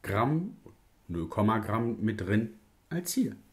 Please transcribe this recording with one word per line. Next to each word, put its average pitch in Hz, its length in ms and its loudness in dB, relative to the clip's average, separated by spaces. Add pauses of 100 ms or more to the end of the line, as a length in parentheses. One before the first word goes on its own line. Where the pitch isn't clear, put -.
Gramm, 139 540 0 (520)
null 82 200 -2
Komma 107 300 4
Gramm 113 420 -2
mit 107 220 0
drin 107 320 0 (340)
als 175 240 -4
hier. - 240 0 (160)